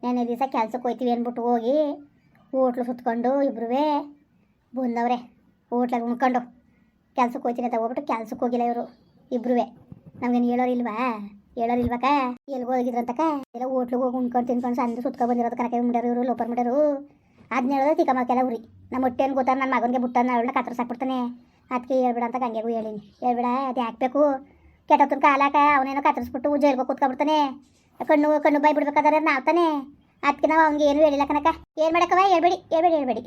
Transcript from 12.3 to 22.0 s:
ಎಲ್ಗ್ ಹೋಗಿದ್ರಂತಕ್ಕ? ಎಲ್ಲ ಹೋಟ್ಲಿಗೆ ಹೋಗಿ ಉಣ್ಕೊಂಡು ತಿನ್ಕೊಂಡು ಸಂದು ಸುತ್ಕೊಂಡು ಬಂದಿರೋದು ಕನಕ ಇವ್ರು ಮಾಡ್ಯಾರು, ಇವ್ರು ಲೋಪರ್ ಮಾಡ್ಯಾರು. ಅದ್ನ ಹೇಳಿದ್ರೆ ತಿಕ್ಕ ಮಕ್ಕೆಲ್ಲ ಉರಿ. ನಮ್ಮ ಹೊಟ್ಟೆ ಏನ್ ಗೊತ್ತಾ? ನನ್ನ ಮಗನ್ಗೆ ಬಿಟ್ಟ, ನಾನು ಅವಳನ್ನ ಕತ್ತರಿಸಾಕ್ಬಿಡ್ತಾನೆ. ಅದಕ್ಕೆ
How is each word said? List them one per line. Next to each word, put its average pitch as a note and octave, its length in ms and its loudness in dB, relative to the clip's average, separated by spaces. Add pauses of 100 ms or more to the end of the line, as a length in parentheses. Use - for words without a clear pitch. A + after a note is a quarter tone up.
ಎಲ್ಗ್ B3 160 -6
ಹೋಗಿದ್ರಂತಕ್ಕ? B3 500 -2 (340)
ಎಲ್ಲ A#3+ 160 -6
ಹೋಟ್ಲಿಗೆ B3 320 -2
ಹೋಗಿ B3+ 140 -2
ಉಣ್ಕೊಂಡು B3 300 -2
ತಿನ್ಕೊಂಡು B3 340 -2
ಸಂದು A#3+ 200 -4
ಸುತ್ಕೊಂಡು B3 300 -2
ಬಂದಿರೋದು A#3+ 300 -2
ಕನಕ A#3+ 120 -4
ಇವ್ರು A#3+ 140 0
ಮಾಡ್ಯಾರು, A#3+ 200 -2
ಇವ್ರು A#3+ 160 -2
ಲೋಪರ್ A#3+ 280 -4
ಮಾಡ್ಯಾರು. A#3+ 240 -2 (760)
ಅದ್ನ B3+ 220 -2
ಹೇಳಿದ್ರೆ C#4 220 2
ತಿಕ್ಕ C#4+ 240 2
ಮಕ್ಕೆಲ್ಲ B3 240 0
ಉರಿ. A#3 180 -4 (300)
ನಮ್ಮ B3+ 140 -4
ಹೊಟ್ಟೆ B3+ 180 0
ಏನ್ C4+ 100 0
ಗೊತ್ತಾ? C4 200 0
ನನ್ನ C4 220 -2
ಮಗನ್ಗೆ A#3+ 280 0
ಬಿಟ್ಟ, B3 140 -2
ನಾನು B3 180 2
ಅವಳನ್ನ A#3+ 240 0
ಕತ್ತರಿಸಾಕ್ಬಿಡ್ತಾನೆ. B3 600 -6 (520)
ಅದಕ್ಕೆ B3+ 300 -4